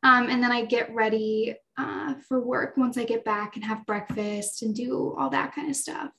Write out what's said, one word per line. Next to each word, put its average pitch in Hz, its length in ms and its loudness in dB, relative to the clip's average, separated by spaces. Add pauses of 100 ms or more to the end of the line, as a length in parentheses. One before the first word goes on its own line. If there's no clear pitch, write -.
Um, 247 260 8
and 247 140 2
then 247 100 4
I 233 120 2
get 233 300 0
ready, 220 600 2 (220)
uh, 277 360 -4 (140)
for 262 120 2
work 254 360 -2
once 247 220 2
I 233 60 0
get 226 200 0
back 208 320 -2
and 214 80 -6
have 214 220 -4
breakfast 208 760 -4
and 214 120 0
do 247 440 -2
all 269 120 0
that 269 240 -2
kind 294 160 -4
of 277 60 -2
stuff. - 420 -6